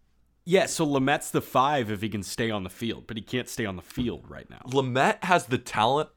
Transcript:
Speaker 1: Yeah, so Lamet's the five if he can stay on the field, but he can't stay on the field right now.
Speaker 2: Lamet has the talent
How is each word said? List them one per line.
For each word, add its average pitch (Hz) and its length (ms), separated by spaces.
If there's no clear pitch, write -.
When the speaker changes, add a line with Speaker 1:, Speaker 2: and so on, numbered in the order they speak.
Speaker 1:
Yeah, 175 220
so 165 200
Lamet's 143 440
the 151 120
five 131 480
if 101 100
he 110 80
can 101 140
stay 113 280
on 104 120
the 90 80
field, - 360
but 113 100
he 107 60
can't 123 260
stay 113 180
on 95 100
the 87 60
field 98 480
right - 180
now. - 180
Speaker 2:
Lamet 131 580
has 175 220
the 123 120
talent 131 580